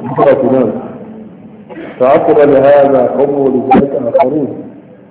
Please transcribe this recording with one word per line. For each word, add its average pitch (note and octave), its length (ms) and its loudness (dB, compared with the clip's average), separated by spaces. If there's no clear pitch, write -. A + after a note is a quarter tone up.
بكرة C#3+ 300 0
فلان. A#2+ 380 0
فعقب D3 400 2
لهذا C3+ 580 4
قوم C#3+ 340 -2
ولذلك C3 600 0
آخرون. C3+ 320 0